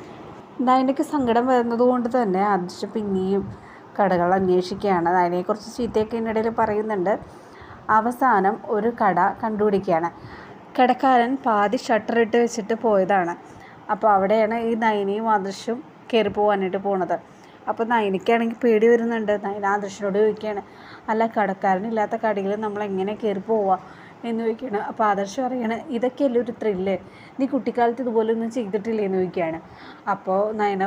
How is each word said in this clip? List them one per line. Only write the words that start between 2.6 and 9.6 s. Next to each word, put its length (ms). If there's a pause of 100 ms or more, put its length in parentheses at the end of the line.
പിന്നെയും 580 (500)
കടകൾ 400
അന്വേഷിക്കുകയാണ്. 720
നയനയെക്കുറിച്ച് 640
ചീത്തയൊക്കെ 440
ഇതിനിടയിൽ 340
പറയുന്നുണ്ട്. 600 (800)
അവസാനം 640 (140)
ഒരു 220
കട 280 (200)
കണ്ടുപിടിക്കുകയാണ്. 720 (640)